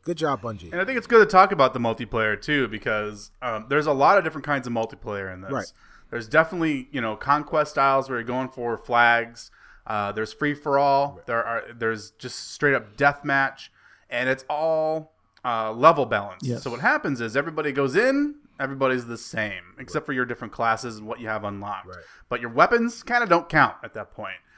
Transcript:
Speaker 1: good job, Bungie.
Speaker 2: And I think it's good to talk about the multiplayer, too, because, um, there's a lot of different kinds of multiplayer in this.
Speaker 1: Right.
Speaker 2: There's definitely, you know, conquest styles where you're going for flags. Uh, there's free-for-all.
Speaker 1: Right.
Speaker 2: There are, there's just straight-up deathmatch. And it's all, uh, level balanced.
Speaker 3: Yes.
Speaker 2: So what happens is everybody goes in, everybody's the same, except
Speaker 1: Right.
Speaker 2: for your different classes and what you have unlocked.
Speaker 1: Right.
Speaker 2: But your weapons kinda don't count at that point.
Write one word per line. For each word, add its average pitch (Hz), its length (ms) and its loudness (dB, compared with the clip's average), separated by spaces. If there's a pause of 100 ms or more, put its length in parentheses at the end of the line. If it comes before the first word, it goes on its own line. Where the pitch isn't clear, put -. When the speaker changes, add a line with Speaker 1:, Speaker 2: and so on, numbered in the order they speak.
Speaker 1:
good 170 120 -4
job, 151 260 -2
Bungie. 110 280 -10
Speaker 2:
And 175 100 -4
I 190 40 0
think 247 140 -4
it's - 80 -8
good 240 120 8
to 214 120 10
talk 190 220 8
about 139 220 4
the 123 60 -2
multiplayer, 113 600 -2
too, 143 280 0
because, 107 640 -6 (100)
um, 113 260 -6
there's 147 180 2
a 151 60 2
lot 151 260 6
of 170 60 2
different 156 220 -6
kinds 143 200 -2
of 120 60 -6
multiplayer 104 600 -6
in 92 80 -14
this. 95 120 -12
Speaker 1:
Right. 117 200 -6 (380)
Speaker 2:
There's 113 180 -8
definitely, 156 640 2
you 139 80 -4
know, 110 160 -4
conquest 147 560 0
styles 135 360 2
where 127 100 -4
you're 113 80 -6
going 127 220 -4
for 117 300 -6
flags. 117 720 2 (360)
Uh, 104 260 -4
there's 110 200 -6
free-for-all. 143 840 0
Speaker 1:
Right. - 100 -18
Speaker 2:
There 117 180 -2
are, 117 180 -4 (140)
there's 113 360 -4
just - 400 -12
straight-up 120 440 0
deathmatch. 139 760 0 (380)
And 127 200 -2
it's 135 200 -2
all, 156 640 -2 (320)
uh, 113 280 -2
level 139 340 6
balanced. 101 400 -4
Speaker 3:
Yes. 120 160 -4
Speaker 2:
So 131 80 -6
what 120 100 -8
happens 190 400 0
is 113 160 -2
everybody 151 360 -2
goes 139 240 0
in, 277 400 2 (240)
everybody's 131 460 0
the 117 120 -8
same, 95 640 -8
except 143 220 -6
Speaker 1:
Right. - 40 -14
Speaker 2:
for 147 60 -6
your 127 120 0
different 120 280 -8
classes 113 460 -2
and 107 100 -14
what 113 100 -8
you 113 80 -10
have 110 160 -4
unlocked. 101 460 -8
Speaker 1:
Right. 90 160 -18 (240)
Speaker 2:
But 120 120 -4
your 117 100 -6
weapons 226 520 2
kinda 240 240 0
don't 175 220 4
count 147 340 4
at 113 120 -16
that 104 180 -12
point. 95 240 -12 (220)